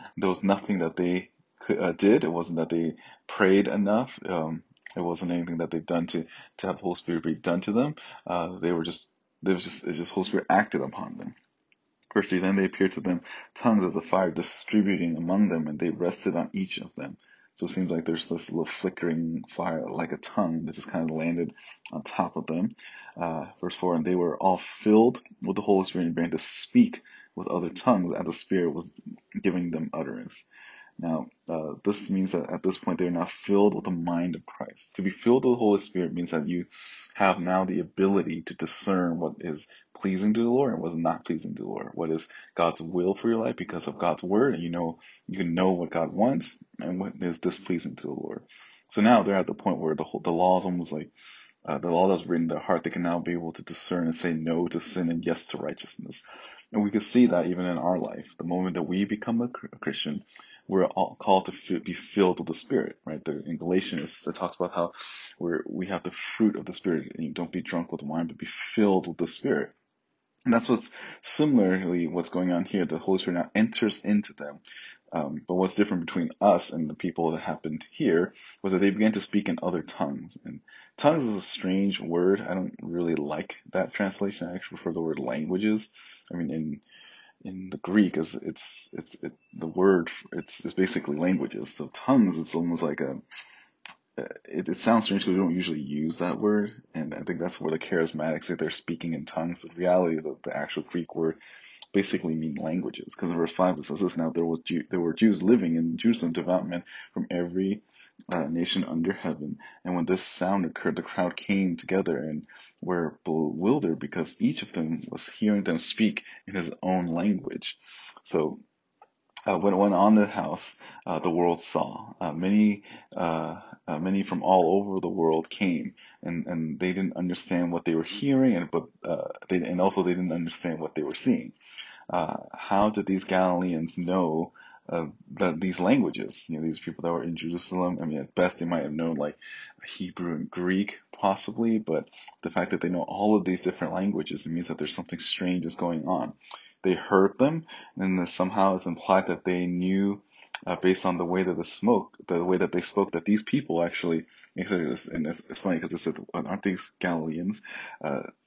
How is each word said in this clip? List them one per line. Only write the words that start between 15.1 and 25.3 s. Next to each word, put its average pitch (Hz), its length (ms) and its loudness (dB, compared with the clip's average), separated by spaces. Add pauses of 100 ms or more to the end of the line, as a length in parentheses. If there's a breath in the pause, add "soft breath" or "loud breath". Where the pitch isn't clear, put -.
among 90 320 2
them, 82 180 -2
and 76 120 -8
they 85 120 -2
rested 85 460 -2
on 82 160 -4
each 95 260 -4
of - 160 -16
them." - 220 -12 (440 soft breath)
So 90 60 -4
it 85 60 -4
seems 92 180 -2
like 82 160 -2
there's 82 240 -2
this 82 180 -6
little 82 160 -2
flickering 82 800 -4
fire, 82 400 -4
like - 260 -6
a 76 40 -6
tongue, 82 480 -2
that 78 120 -8
just - 140 -10
kind 82 200 -2
of 78 40 -4
landed 82 380 -2 (400 loud breath)
on 76 100 -8
top - 340 -4
of - 100 -6
them. 95 280 -2 (440 loud breath)
Uh, 80 300 -4 (120)
verse 90 140 -6
four, 90 220 0
"And 80 100 2
they 90 80 2
were 87 240 2
all 95 180 4
filled 110 680 4 (200)